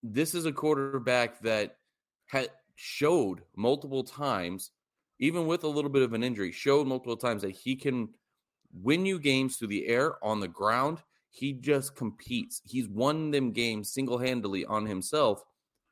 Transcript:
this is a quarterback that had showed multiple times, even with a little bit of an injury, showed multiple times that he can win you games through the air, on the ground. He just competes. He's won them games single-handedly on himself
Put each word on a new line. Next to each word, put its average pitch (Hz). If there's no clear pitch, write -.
this 123
is 170
a 156
quarterback 139
that 107
had 131
showed 135
multiple 135
times, 98
even 165
with 165
a 156
little 147
bit 139
of 117
an 113
injury, 104
showed 139
multiple 127
times 113
that 95
he 131
can 127
win 143
you 190
games 135
through 117
the 98
air, 131
on 107
the 95
ground. 123
He 139
just 135
competes. -
He's 120
won 147
them 135
games 107
single-handedly 123
on 107
himself 107